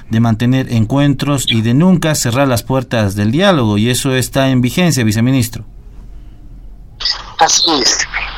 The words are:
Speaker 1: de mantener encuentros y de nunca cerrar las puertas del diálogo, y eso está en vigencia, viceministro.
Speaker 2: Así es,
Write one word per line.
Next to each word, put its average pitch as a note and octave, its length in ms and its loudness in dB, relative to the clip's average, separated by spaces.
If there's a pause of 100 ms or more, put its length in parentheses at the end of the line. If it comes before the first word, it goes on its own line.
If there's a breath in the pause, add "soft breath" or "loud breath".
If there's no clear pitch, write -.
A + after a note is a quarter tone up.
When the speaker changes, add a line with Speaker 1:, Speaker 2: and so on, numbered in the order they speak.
Speaker 1:
de A2+ 100 2
mantener A#2+ 540 2
encuentros C#3 720 2
y A2+ 140 2
de A#2 140 2
nunca E3 400 4
cerrar B2+ 320 0
las A#2+ 160 0
puertas A#2+ 500 0
del G#2 180 0
diálogo, C#3 460 2
y A2+ 140 2
eso C3 240 0
está C3 340 0
en B2+ 120 4
vigencia, C3+ 420 2
viceministro. A2+ 640 0 (1700)
Speaker 2:
Así D#3+ 320 2 (100)
es, - 200 0 (380)